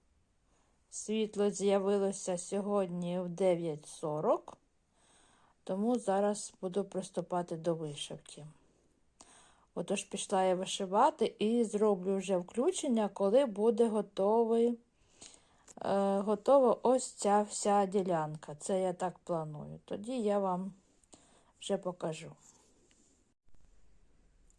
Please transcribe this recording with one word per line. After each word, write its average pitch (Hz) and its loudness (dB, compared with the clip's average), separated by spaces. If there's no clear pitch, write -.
Світло 208 -2
з'явилося 196 0
сьогодні 185 -2
в 180 -4
дев'ять 170 0
сорок, 160 -2
тому 214 0
зараз 208 0
буду 190 -4
приступати 180 -6
до 165 0
вишивки. 151 -10
Отож, 185 -4
пішла 190 -2
я 185 4
вишивати 202 0
і 233 2
зроблю 196 0
вже 185 0
включення, 226 0
коли 208 4
буде 220 2
готовий, 220 2
е, - -4
готова 247 4
ось 254 2
ця 208 4
вся 202 2
ділянка. 165 -2
Це 185 -2
я 185 0
так 180 -6
планую. 156 -8
Тоді 233 -8
я 202 2
вам 190 -2
вже 196 -2
покажу. 165 -8